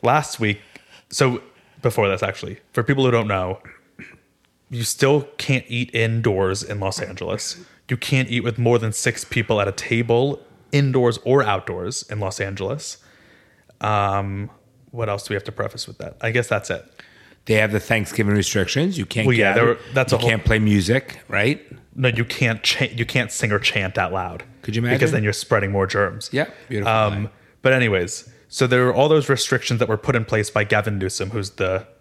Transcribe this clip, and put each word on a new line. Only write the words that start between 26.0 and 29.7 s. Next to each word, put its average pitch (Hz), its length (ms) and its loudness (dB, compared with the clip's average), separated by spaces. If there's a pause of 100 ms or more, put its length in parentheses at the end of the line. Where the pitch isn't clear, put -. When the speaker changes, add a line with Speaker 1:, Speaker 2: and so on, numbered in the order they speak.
Speaker 2:
Yeah, 139 140 -2 (240)
beautiful 110 240 0
Speaker 1:
Um, 107 200 2
Speaker 2:
line. 104 160 -4 (340)
Speaker 1:
but 131 100 6
anyways, 101 560 0 (180)
so - 200 0
there 123 200 4
are 127 60 2
all 143 160 4
those 156 180 4
restrictions 127 520 0